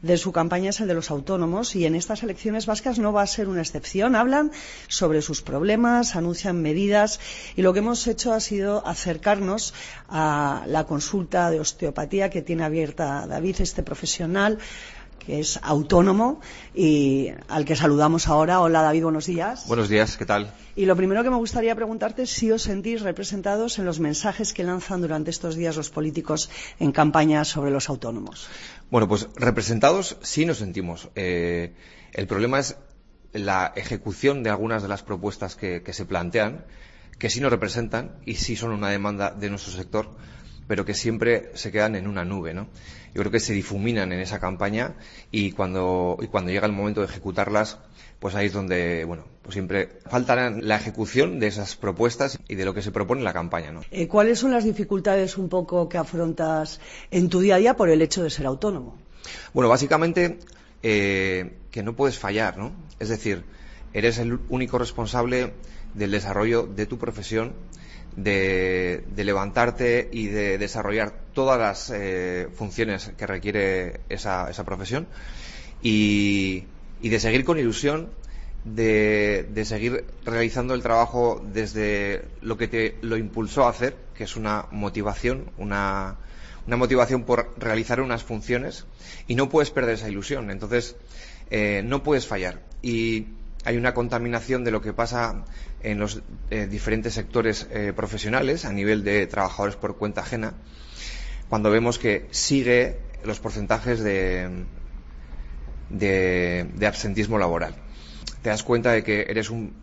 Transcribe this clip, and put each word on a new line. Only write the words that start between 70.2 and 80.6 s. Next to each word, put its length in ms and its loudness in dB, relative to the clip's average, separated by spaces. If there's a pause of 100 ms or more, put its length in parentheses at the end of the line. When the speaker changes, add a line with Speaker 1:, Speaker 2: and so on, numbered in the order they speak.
Speaker 2:
de 320 0
desarrollar 560 -2 (200)
todas 220 4
las, 380 0
eh, 580 -2
funciones 640 -4
que 120 -6
requiere 800 0
esa, 420 -2
esa 140 -8
profesión 420 -4 (760)
y, 840 4 (360)
y 100 -2
de 100 4
seguir 240 2
con 160 2
ilusión, 500 0 (540)
de, 880 4
de 120 -2
seguir 400 -2 (200)
realizando 500 0